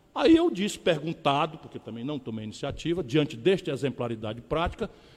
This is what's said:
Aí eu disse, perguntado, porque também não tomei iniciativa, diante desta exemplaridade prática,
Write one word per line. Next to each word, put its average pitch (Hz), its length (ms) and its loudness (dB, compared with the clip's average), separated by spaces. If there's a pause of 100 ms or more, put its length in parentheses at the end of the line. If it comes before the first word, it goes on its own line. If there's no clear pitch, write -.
(160)
Aí 302 200 8
eu 339 140 6
disse, 202 280 -2
perguntado, 156 800 0
porque - 180 -16
também 117 260 -12
não 143 140 -4
tomei 110 260 -8
iniciativa, 143 600 -4
diante 135 340 0
desta 165 340 2
exemplaridade 117 680 -4
prática, 160 480 -4 (280)